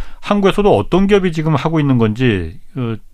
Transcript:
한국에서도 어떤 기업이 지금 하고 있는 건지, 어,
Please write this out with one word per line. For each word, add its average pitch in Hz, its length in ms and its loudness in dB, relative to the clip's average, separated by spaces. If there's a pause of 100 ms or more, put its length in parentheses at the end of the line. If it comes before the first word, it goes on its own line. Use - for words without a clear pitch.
(220)
한국에서도 196 560 2
어떤 180 300 2
기업이 190 260 2
지금 156 220 0
하고 160 240 0
있는 139 180 2
건지, 107 600 0 (180)
어, 117 200 -6 (180)